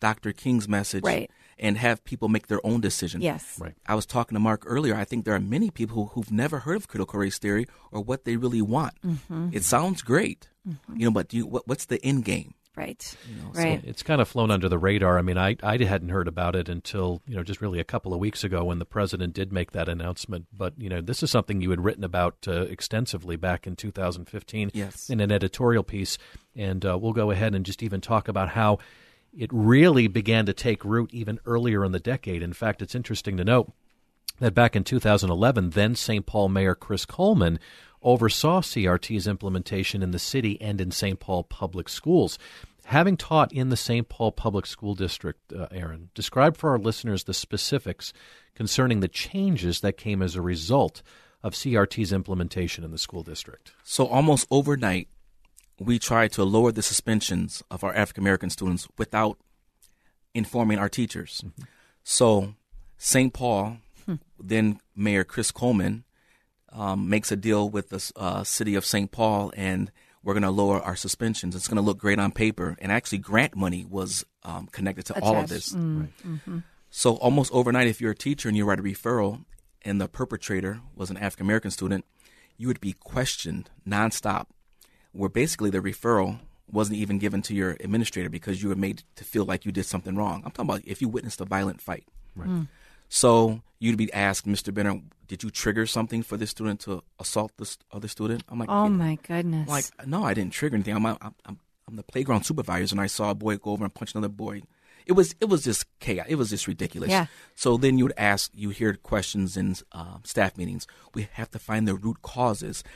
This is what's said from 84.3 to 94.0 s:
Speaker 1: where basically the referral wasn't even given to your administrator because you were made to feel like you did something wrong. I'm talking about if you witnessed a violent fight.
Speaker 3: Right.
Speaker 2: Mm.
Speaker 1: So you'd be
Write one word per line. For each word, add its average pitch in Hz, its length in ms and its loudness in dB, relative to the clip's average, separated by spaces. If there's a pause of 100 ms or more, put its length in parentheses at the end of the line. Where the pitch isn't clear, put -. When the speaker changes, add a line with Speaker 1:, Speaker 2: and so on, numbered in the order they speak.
Speaker 1:
where 98 160 -2
basically 110 420 0
the 95 100 0
referral 98 600 0 (300)
wasn't 104 280 0
even 101 200 0
given 101 240 0
to - 120 -6
your 95 260 0
administrator 101 500 -2
because 92 320 -6
you 104 80 -2
were 95 60 0
made 98 260 -4 (140)
to - 80 -20
feel 104 200 0
like 92 220 -4
you 101 60 -4
did 95 120 -2
something 95 320 -6
wrong. 101 280 -4
I'm - 80 -12
talking - 180 -4
about 98 160 -4
if - 160 -8
you 127 60 -2
witnessed 110 320 -6
a 95 40 -6
violent 98 380 -2
fight. - 240 -10 (280)
Speaker 3:
Right. 175 140 -8
Speaker 2:
Mm. 170 200 -2 (460)
Speaker 1:
So 113 460 6 (180)
you'd 113 200 0
be 110 160 0